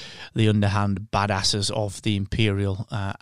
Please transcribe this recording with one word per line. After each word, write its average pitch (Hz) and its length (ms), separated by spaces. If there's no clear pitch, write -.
the 110 160
underhand 101 600
badasses 101 600
of 104 320
the 110 140
Imperial, 98 760
uh, 98 320